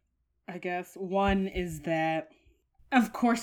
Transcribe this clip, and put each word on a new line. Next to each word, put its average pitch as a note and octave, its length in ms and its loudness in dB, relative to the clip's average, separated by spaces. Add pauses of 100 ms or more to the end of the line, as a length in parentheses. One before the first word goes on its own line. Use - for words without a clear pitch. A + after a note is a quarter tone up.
(480)
I F3+ 100 -10
guess. F3+ 360 -6
One G3 520 2
is F3+ 360 -6
that, D#3+ 460 0 (640)
of A#3+ 200 4
course, A#3 300 2